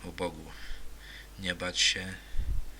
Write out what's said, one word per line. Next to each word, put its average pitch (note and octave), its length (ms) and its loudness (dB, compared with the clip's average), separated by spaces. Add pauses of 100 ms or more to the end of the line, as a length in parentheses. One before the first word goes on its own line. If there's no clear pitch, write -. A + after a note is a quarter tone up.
o F2+ 80 -8
Bogu. D#2+ 400 -4 (880)
Nie F#2 160 0
bać F2+ 240 -2
się, F#2 340 4 (680)